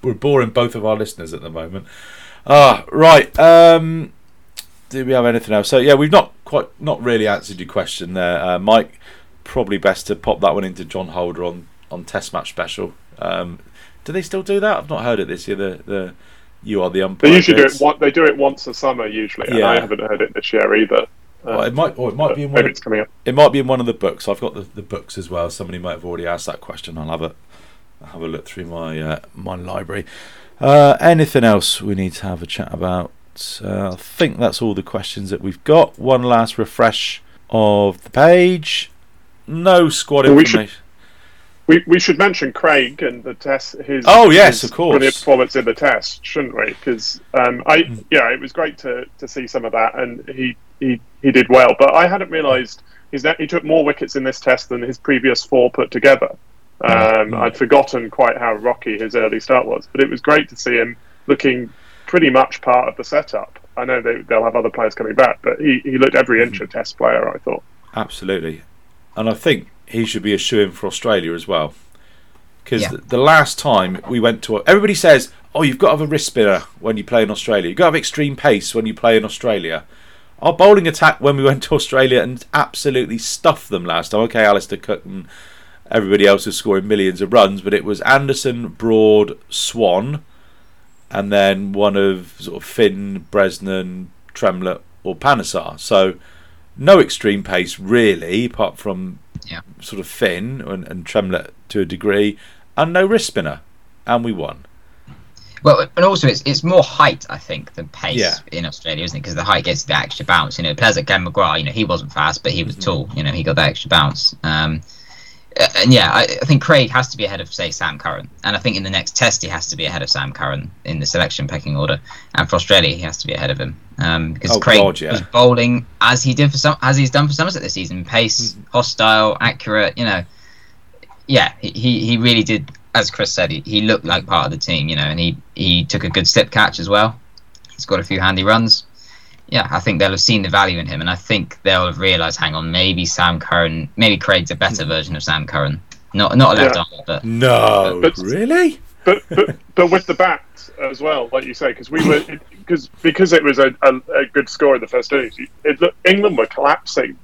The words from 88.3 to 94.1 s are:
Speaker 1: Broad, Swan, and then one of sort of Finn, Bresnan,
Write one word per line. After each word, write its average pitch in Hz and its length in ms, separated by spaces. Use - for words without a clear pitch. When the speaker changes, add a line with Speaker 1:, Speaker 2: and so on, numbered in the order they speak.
Speaker 1:
Broad, 107 720
Swan, 113 760
and 101 220
then 98 400
one 101 240
of 95 440
sort 90 160
of - 80
Finn, 98 680
Bresnan, 95 760